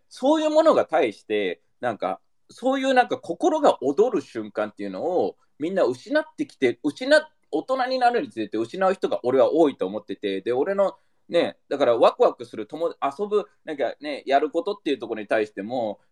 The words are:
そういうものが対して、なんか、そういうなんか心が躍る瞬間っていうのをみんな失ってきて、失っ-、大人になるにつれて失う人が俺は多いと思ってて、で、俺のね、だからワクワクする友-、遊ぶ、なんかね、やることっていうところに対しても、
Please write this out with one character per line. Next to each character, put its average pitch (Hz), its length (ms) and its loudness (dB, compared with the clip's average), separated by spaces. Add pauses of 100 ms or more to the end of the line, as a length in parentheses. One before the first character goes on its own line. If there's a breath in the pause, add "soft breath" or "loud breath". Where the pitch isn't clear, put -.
そ 302 300 0
う - 20 -2
い 311 40 0
う 311 40 0
も 311 140 4
の 311 100 6
が - 120 2
対 147 280 0
し - 100 -20
て、 101 380 -2 (200)
な 120 120 -4
ん 95 40 -12
か、 92 220 -6 (300)
そ 262 240 -4
う 277 60 -2
い 262 40 -6
う 269 100 0
な 247 100 6
ん 233 40 -2
か - 100 -4
心 302 440 -2
が 233 200 4
躍 147 280 2
る 190 120 -2
瞬 107 300 -10
間 104 180 -4
っ - 60 -20
て 104 80 -12
い 101 40 -8
う - 20 -8
の 95 140 -8
を 147 340 -2 (220)
み 165 120 -6
ん 196 40 -4
な 170 80 2
失 - 360 -2
っ 311 40 -2 (120)
て 302 120 -4
き - 80 -20
て、 - 280 0
失 285 320 0
っ-、 302 60 6 (320)
大 311 100 -2
人 262 220 -2
に 262 140 -2
な 240 100 4
る 240 120 -2
に - 80 -8
つ 113 100 -12
れ 107 100 -4
て - 80 -4
失 185 280 -2
う 190 80 4
人 - 160 -6
が - 140 -2
俺 131 160 2
は 117 140 6
多 156 160 6
い 127 80 -8
と 92 80 -4
思 101 140 -6
っ - 60 -20
て 98 100 -10
て、 98 260 -4
で、 117 100 -4
俺 151 220 0
の 196 220 0 (340)
ね、 151 280 -2 (120)
だ 139 80 -4
か 131 80 2
ら 117 120 4
ワ 180 160 4
ク - 80 0
ワ 175 140 4
ク 120 100 -16
す - 100 -20
る 107 120 -10
友-、 165 340 -4
遊 208 260 -4
ぶ、 202 180 -2 (180)
な 160 100 -10
ん 143 40 -12
か 120 240 -4
ね、 143 240 -10
や 131 140 4
る 151 100 -2
こ 170 120 -4
と 202 120 -4
っ - 80 -14
て 156 100 -2
い 135 40 0
う 113 40 -8
と 113 80 -10
こ 113 80 -6
ろ 107 60 -8
に 101 60 -12
対 110 200 0
し - 40 -16
て 98 120 -10
も、 113 360 -6 (120)